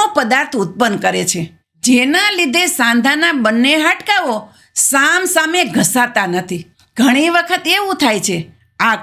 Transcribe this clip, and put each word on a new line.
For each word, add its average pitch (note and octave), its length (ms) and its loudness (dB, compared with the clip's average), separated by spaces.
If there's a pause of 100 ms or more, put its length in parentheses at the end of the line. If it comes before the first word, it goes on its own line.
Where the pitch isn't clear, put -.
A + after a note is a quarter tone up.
(120)
પદાર્થ C4+ 440 0
ઉત્પન્ન G3+ 400 -2
કરે F#3 280 -2
છે, F3 180 -4 (400)
જેના C#4 480 2
લીધે F4 380 0
સાંધાના C4+ 680 2
બંને A#3+ 380 2
હાડકાઓ E4+ 640 0 (380)
સામ D#4+ 580 2
સામે D#4+ 320 2
ઘસાતા A#3+ 600 0
નથી. F3+ 360 -4 (340)
ઘણી C#4 400 2
વખત E4+ 320 -2
એવું F#4+ 320 -2
થાય G#3+ 280 0
છે, F3 100 -4 (420)
આ A3 220 2